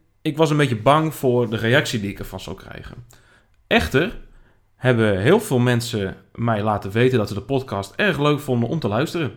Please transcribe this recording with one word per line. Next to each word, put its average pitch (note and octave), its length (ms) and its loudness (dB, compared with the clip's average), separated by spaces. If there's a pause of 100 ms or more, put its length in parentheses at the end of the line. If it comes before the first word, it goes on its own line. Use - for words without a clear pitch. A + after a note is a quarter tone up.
(220)
ik D3+ 140 -4
was D#3 140 4
een D3+ 60 2
beetje C3 200 2
bang D3 380 2
voor B2 360 0
de A2+ 60 -2
reactie A#2+ 440 2
die G2+ 100 -4
ik G2 80 -10
ervan F#2+ 220 -12
zou - 160 -12
krijgen. - 480 -16 (600)
Echter F#3 520 2 (580)
hebben A2 440 2
heel E3 200 4
veel C3+ 180 0
mensen A#2 580 0 (180)
mij A2+ 280 -2
laten G#2 280 -2
weten B2 280 2
dat G2+ 100 0
ze G#2 60 -8
de G2+ 80 -6
podcast C3 540 -4
erg F3+ 220 0
leuk D3 220 0
vonden A#2+ 280 -2
om E3 100 -4
te B2 100 -2
luisteren. B2+ 480 -2